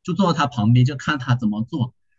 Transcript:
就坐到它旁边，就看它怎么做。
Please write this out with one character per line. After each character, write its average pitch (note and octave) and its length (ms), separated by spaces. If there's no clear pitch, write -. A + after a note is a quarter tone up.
就 F3+ 120
坐 F#3 120
到 E3+ 80
它 D3+ 140
旁 A2+ 260
边， B2+ 120
就 C#3 100
看 D3 240
它 B2 160
怎 A2 140
么 G#2+ 140
做。 B2 300